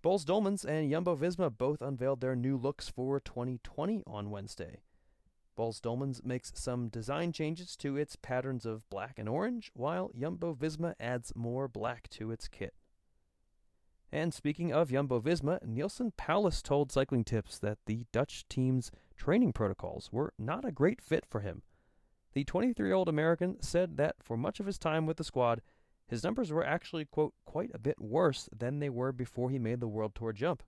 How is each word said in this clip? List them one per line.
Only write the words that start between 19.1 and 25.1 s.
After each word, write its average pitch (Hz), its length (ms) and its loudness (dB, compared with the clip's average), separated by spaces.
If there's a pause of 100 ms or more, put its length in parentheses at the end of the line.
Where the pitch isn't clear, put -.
training 196 360 4
protocols - 600 -2
were 135 260 -2
not 160 260 -4
a 247 60 -2
great 160 320 4
fit - 240 0
for 113 140 -4
him. 98 240 -6 (680)
The 143 120 0
twenty-three-year-old 190 640 2
American 165 520 2
said 170 360 2
that - 260 0
for 117 140 -4
much 135 240 -2
of 196 60 -2
his 196 120 -4
time 160 280 2
with 160 100 0